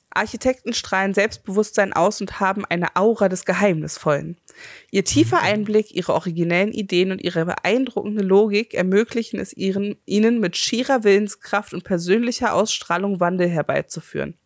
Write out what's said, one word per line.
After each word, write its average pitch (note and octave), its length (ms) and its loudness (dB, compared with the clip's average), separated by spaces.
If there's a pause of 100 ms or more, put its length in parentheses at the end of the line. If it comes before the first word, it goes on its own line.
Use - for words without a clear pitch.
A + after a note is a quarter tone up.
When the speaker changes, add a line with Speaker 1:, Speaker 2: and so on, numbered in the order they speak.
(140)
Speaker 1:
Architekten A3+ 600 -2
strahlen F#3+ 400 -2
Selbstbewusstsein G3+ 800 0
aus G3+ 260 2
und - 180 -8
haben G3 280 0
eine F3 300 -2
Aura G#3 340 4
des F#3 160 -4
Geheimnisvollen. D#3+ 920 0 (540)
Ihr F#3+ 160 0
tiefer E4 320 2
Speaker 2:
Mhm. - 80 0
Speaker 1:
Einblick, G#3+ 480 0
ihre - 180 -2
originellen E3+ 600 0
Ideen F#3+ 400 0
und F#3 100 -8
ihre E3+ 240 -2
beeindruckende G#3+ 760 -2
Logik G3+ 520 4
ermöglichen G#3 680 0
es F#3 140 -10
ihren, G3 500 -4
ihnen A3 360 2
mit F3 180 -2
schierer B3 460 0
Willenskraft G3+ 680 0
und F3+ 120 -8
persönlicher G#3+ 680 0
Ausstrahlung F3+ 680 -2
Wandel F3+ 280 2
herbeizuführen. D3 840 -4 (120)